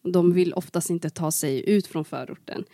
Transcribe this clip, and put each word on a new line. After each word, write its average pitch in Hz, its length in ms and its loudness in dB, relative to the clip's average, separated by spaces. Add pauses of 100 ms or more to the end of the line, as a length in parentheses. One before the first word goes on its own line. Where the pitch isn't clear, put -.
(140)
De 175 200 6
vill 175 200 2
oftast - 360 -4
inte 170 200 -2
ta 156 220 -4
sig 135 380 -2
ut 208 180 4
från 156 180 -6
förorten. - 580 -10 (100)